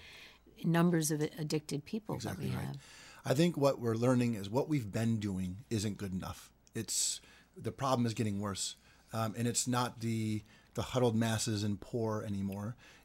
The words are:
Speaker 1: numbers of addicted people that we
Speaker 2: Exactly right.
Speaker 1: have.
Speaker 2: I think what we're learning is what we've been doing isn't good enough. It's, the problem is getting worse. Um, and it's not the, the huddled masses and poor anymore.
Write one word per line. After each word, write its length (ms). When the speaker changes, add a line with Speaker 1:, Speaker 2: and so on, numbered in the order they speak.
Speaker 1:
numbers 480
of 100
addicted 640
people 340
that 200
we 60
Speaker 2:
Exactly 120
right. 100
Speaker 1:
have. 100
Speaker 2:
I 80
think 240
what 220
we're 160
learning 400
is 140
what 200
we've 220
been 280
doing 380
isn't 280
good 160
enough. 380
It's, 480
the 140
problem 340
is 80
getting 260
worse. 360
Um, 240
and 100
it's 200
not 340
the, 420
the 60
huddled 340
masses 480
and 160
poor 460
anymore. 500